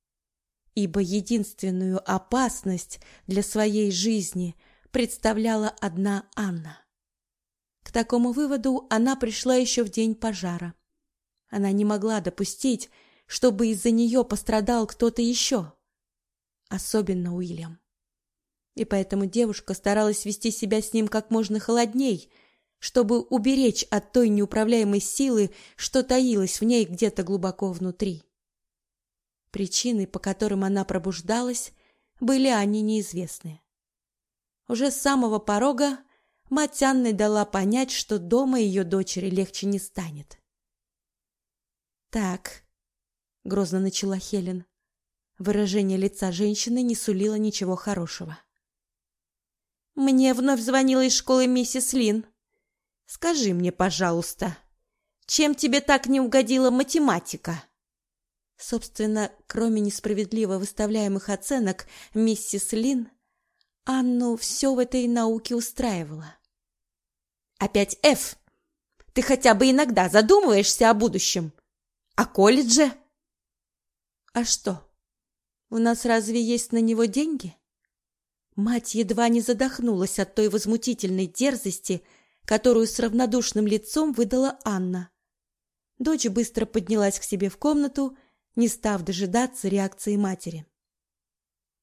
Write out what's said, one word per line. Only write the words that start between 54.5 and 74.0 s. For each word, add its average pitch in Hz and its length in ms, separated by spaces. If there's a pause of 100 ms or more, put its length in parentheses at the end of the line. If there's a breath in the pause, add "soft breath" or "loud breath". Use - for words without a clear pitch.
чем 302 300
тебе 277 260
так 269 260
не 269 140
угодила 254 480
математика?» 247 960 (920)
Собственно, 214 720 (160)
кроме 226 340
несправедливо 208 800
выставляемых 208 720
оценок 202 580 (260 loud breath)
миссис 214 600
Лин, 240 360 (760)
Анну 247 520
всё 269 380
в 247 40
этой 247 280
науке 226 480
устраивало. 165 800 (1200)
«Опять 202 460
Ф! - 340 (760)
Ты - 100
хотя 254 320
бы 262 140
иногда 247 380
задумываешься 220 840
о - 20
будущем? 190 580 (640)
О - 120
колледже?» 247 640 (1400)